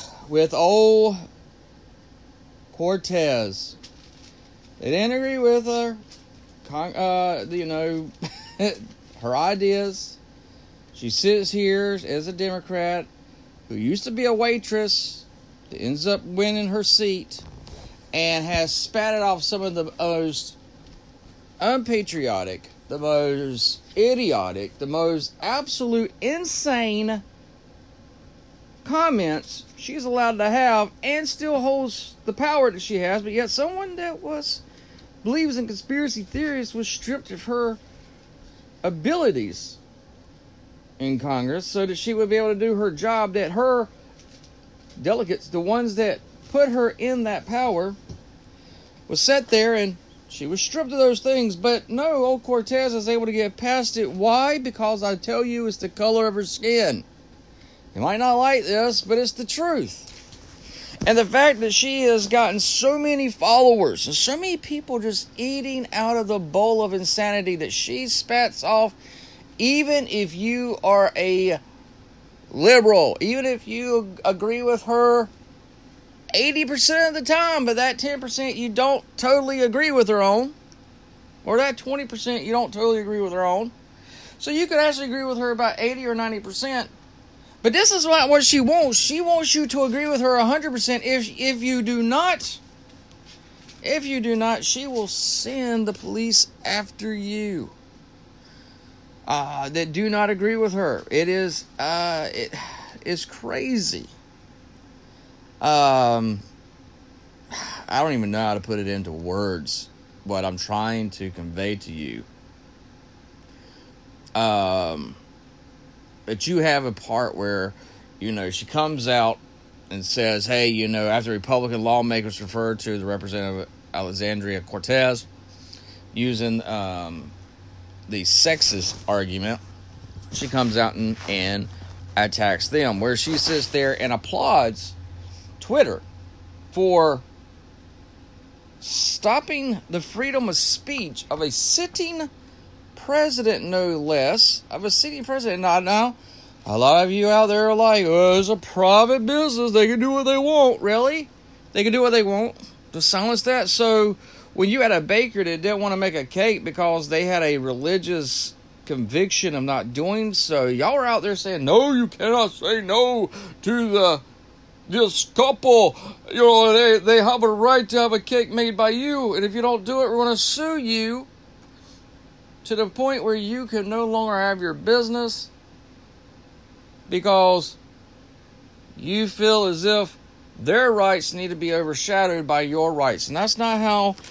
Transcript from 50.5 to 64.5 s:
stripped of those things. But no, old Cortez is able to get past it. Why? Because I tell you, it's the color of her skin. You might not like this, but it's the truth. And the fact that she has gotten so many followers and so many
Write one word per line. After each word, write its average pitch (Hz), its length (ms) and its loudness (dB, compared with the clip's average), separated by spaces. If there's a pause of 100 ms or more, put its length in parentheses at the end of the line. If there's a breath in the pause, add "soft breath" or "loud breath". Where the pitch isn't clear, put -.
stripped 294 300 -4
of 277 60 -6
those 247 220 4
things. 247 360 0
But 226 340 -2
no, 269 360 0
old 254 180 0
Cortez 247 500 0
is 220 160 -4
able 233 160 0
to 220 60 -4
get 214 260 -2
past 247 400 -2
it. 202 140 -2
Why? 247 480 2
Because 220 440 -4
I 202 120 -2
tell 233 280 -4
you, 233 240 -4
it's 208 100 -6
the 190 120 -8
color 220 380 2
of 202 80 -2
her 202 100 -4
skin. 214 580 0 (920 soft breath)
You 92 80 -6
might 196 160 -2
not 247 180 2
like 262 280 2
this, 220 380 0
but 220 160 0
it's 247 160 0
the 247 120 -10
truth. 294 640 -4 (960 loud breath)
And 226 120 6
the 226 80 4
fact 262 340 4
that 220 140 -2
she 269 300 0
has 226 240 4
gotten 214 320 2
so 269 380 0
many 285 320 0
followers 220 800 4
and 147 80 -6
so 269 220 0
many 359 200 -4